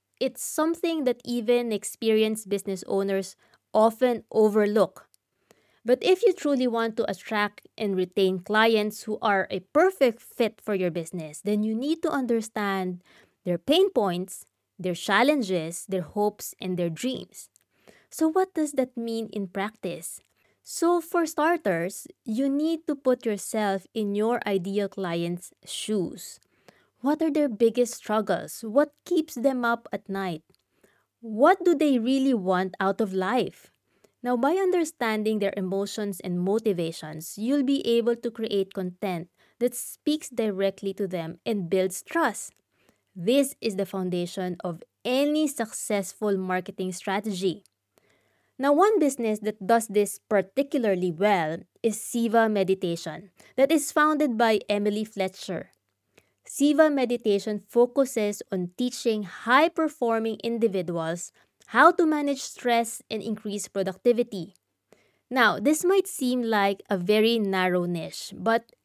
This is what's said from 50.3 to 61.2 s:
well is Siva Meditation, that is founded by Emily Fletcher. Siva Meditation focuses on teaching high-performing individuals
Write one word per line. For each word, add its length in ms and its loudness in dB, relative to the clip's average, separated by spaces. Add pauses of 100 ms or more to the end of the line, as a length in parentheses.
well 540 0 (160)
is 180 0
Siva 480 2
Meditation, 840 -2 (260)
that 140 4
is 200 2
founded 460 2
by 220 4 (100)
Emily 340 0
Fletcher. 680 -6 (760)
Siva 460 4
Meditation 640 0
focuses 960 0
on 260 -2
teaching 460 -2
high-performing 1200 0
individuals 880 -2 (420)